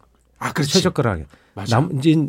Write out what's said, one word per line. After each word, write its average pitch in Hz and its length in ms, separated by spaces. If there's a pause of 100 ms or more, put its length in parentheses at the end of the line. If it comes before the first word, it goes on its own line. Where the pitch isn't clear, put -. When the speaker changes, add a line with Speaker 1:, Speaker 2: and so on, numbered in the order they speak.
(380)
Speaker 1:
아, - 140
그렇지. 143 220
Speaker 2:
쇠 - 60
젓가락에. 117 460 (280)
Speaker 1:
맞아. 104 260
Speaker 2:
나무, 160 180
이제 156 160 (140)